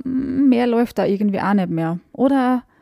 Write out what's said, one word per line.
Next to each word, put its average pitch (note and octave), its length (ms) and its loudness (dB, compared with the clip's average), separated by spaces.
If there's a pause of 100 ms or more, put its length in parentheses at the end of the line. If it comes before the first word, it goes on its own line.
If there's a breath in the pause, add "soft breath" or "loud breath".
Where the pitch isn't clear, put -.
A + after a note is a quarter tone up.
mehr C4 640 0
läuft A#3 320 0
da F#3+ 80 0
irgendwie G3+ 340 0
auch G3 140 0
nicht F3+ 160 0
mehr.“ E3 280 -4 (120)
Oder, B3+ 520 0 (180 soft breath)